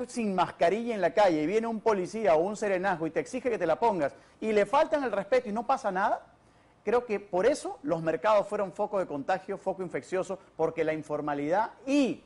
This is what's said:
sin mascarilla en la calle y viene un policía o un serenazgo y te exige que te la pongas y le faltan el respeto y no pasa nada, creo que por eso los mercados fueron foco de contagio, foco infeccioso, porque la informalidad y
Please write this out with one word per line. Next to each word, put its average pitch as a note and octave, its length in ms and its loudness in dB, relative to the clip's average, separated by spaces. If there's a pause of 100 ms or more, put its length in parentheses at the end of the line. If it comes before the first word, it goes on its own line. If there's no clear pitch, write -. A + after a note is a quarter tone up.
sin G#3+ 280 -4
mascarilla F#3+ 600 0
en G3 60 -4
la E3 120 0
calle F3 300 4
y D3+ 40 0
viene A3 200 0
un A3+ 140 -4
policía G3+ 540 2
o D#3 40 4
un G3+ 160 0
serenazgo F#3 520 -2
y D#3 40 -6
te E3+ 80 -2
exige B3 300 -4
que A3 80 -2
te F3 80 -2
la D#3 120 2
pongas F#3 380 0 (240)
y A3 140 -2
le G3+ 120 6
faltan D4 380 2
el A#3+ 80 -2
respeto A#3 380 0
y G3+ 40 -4
no A3+ 120 -4
pasa A#3 260 -2
nada, G#3 340 0 (600)
creo A#3+ 200 2
que G3+ 140 -4
por F#3 260 0
eso D4+ 380 0
los E3 180 -2
mercados F3+ 460 2
fueron G#3 240 -4
foco G3+ 280 -4
de F3+ 60 0
contagio, F3+ 520 -4
foco F#3 260 -6
infeccioso, F3 560 -6 (160)
porque D#3+ 300 0
la D#3 80 0
informalidad D3+ 800 -2 (140)
y C4+ 400 2